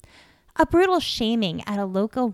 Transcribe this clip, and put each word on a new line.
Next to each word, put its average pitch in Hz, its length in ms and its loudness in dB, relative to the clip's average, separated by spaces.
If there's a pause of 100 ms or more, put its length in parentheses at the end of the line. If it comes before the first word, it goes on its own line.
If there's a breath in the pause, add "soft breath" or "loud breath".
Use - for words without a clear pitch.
(560 soft breath)
A 320 100 2
brutal 359 340 4
shaming 214 680 -2
at 208 120 -4
a 202 80 -2
local 214 480 -2